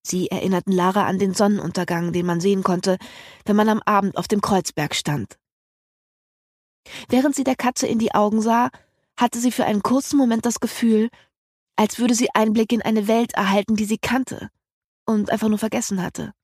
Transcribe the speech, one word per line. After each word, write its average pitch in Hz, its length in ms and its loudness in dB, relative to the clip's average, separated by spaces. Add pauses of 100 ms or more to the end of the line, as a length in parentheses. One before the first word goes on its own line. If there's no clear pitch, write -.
Sie 180 280 -4
erinnerten 190 440 0
Lara 185 320 2
an 190 140 -2
den 196 140 0
Sonnenuntergang, 175 760 0
den 175 140 -2
man 175 160 0
sehen 190 220 2
konnte, 185 340 0 (480)
wenn 208 100 2
man 214 140 4
am 220 160 0
Abend 196 320 0
auf 180 100 -4
dem 208 140 0
Kreuzberg 165 540 -2
stand. 131 420 -4 (1700)
Während 262 260 2
sie 277 80 -4
der 254 120 0
Katze - 320 -2
in 233 120 0
die 226 140 0
Augen 208 280 2
sah, 233 280 2 (480)
hatte 240 220 0
sie 240 120 2
für - 140 -2
einen 208 180 0
kurzen 269 340 0
Moment 233 280 2
das 240 140 -2
Gefühl, 226 500 2 (680)
als - 240 0
würde 240 160 2
sie 233 180 -2
Einblick 220 380 2
in 233 100 2
eine 220 260 0
Welt 233 260 0
erhalten, 208 420 0
die 208 100 0
sie 214 120 -2
kannte - 520 -4 (560)
und 208 240 0
einfach 220 200 0
nur 214 100 0
vergessen 220 420 -4
hatte. 180 320 -8 (100)